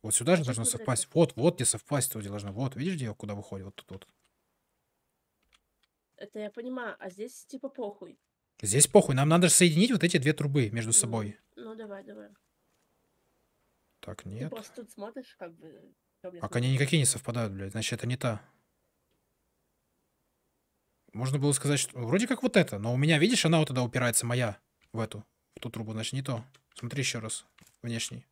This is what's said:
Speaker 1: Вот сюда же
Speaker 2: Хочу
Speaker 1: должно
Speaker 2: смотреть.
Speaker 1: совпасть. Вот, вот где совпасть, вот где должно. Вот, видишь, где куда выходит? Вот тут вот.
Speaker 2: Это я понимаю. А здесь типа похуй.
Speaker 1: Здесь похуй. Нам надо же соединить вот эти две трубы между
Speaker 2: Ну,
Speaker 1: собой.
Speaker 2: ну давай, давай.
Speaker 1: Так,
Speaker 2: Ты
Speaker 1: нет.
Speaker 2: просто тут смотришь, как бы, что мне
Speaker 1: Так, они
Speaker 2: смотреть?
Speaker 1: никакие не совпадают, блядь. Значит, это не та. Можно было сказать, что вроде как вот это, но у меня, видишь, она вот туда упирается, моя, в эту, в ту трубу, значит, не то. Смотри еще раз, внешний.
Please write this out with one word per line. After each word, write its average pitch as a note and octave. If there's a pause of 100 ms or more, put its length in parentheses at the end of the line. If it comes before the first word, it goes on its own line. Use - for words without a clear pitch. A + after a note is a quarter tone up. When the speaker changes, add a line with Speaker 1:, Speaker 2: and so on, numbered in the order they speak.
Speaker 1:
Вот A2
сюда C#3
же F3+
Speaker 2:
Хочу C#3+
Speaker 1:
должно A2+
Speaker 2:
смотреть. -
Speaker 1:
совпасть. -
Вот, E3
вот F3
где B2
совпасть, -
вот A2
где G2+
должно. G2+
Вот, C3
видишь, F3
где A#2
куда G#2
выходит? G2
Вот G2
тут -
вот. F#2+ (2000)
Speaker 2:
Это G#3
я G#3
понимаю. A#3+
А G3
здесь G3+
типа C4+
похуй. G3+ (420)
Speaker 1:
Здесь A2
похуй. F3+
Нам C#3
надо F3
же D3+
соединить F3+
вот G3
эти F3
две C#3+
трубы C#3
между A2+
Speaker 2:
Ну, A#2+
Speaker 1:
собой. A2 (180)
Speaker 2:
ну A3
давай, G3
давай. G3+ (1700)
Speaker 1:
Так, -
Speaker 2:
Ты -
Speaker 1:
нет. A#2+
Speaker 2:
просто A3+
тут G#3
смотришь, A#3
как E3+
бы, - (240)
что F3+
мне F3
Speaker 1:
Так, A#2
они B2
Speaker 2:
смотреть? C3
Speaker 1:
никакие C#3+
не B2
совпадают, A2+
блядь. G2
Значит, A2
это A#2
не B2
та. A2+ (2750)
Можно C3
было C#3+
сказать, C#3
что -
вроде D#3
как B3
вот B3
это, C#3+
но A2+
у B2
меня, D3
видишь, G#3+
она D#3+
вот D3+
туда B2+
упирается, A#2+
моя, A#2+ (340)
в A2+
эту, G#2+ (320)
в -
ту A#2+
трубу, A2+
значит, A2
не C3+
то. A#2+ (300)
Смотри B2+
еще B2+
раз, - (360)
внешний. A#2+